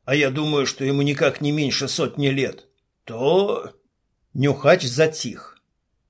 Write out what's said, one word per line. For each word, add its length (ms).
а 100
я 140
думаю, 360
что 200
ему 160
никак 400
не 100
меньше 380
сотни 400
лет, 380
то". 680
Нюхач 500
затих. 760